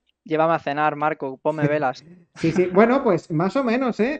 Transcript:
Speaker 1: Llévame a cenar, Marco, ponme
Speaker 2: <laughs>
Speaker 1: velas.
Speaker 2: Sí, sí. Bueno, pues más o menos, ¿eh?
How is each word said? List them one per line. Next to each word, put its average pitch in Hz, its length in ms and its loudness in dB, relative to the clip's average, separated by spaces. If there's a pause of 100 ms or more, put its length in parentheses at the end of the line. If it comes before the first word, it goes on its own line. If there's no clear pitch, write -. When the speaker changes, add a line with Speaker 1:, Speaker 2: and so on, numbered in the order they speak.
(240)
Speaker 1:
Llévame 156 320 0
a 151 40 -2
cenar, 151 360 -2
Marco, 147 420 -4
ponme 151 300 -2
Speaker 2:
<laughs> - 0 -
Speaker 1:
velas. 143 360 -2 (300)
Speaker 2:
Sí, 165 180 -2
sí. 180 220 0
Bueno, 233 300 4
pues 196 260 0
más 175 260 -2
o 277 80 0
menos, 240 360 -2
¿eh? 262 200 -2